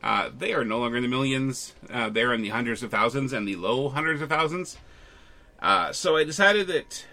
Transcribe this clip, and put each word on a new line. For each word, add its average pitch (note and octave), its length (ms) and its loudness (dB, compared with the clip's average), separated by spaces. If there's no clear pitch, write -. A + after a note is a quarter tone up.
Uh, G#2 340 0
they F3+ 160 -4
are D3 100 0
no A2+ 160 -2
longer A#2+ 180 -2
in B2 60 0
the B2 60 -2
millions. C3+ 640 -2
Uh, A#2 200 -2
they're A2+ 240 2
in A2+ 80 0
the G#2 80 -4
hundreds A#2 340 -2
of A2+ 80 -8
thousands A#2+ 420 0
and G#2 140 -4
the G2 80 -2
low A#2+ 340 0
hundreds D3+ 320 -2
of D3 80 -6
thousands. D#3+ 480 -2
Uh, F2+ 320 4
so D#3+ 260 2
I D#3 60 4
decided F#3+ 440 4
that, - 440 -4